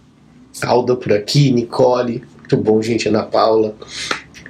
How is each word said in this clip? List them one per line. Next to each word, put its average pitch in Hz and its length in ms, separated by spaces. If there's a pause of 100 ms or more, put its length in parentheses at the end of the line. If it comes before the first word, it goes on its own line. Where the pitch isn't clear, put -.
(640)
Alda 123 320
por - 180
aqui, 135 380
Nicole, 120 720 (160)
muito - 180
bom, 107 240
gente, 110 260
Ana 107 160
Paula. 110 520 (760)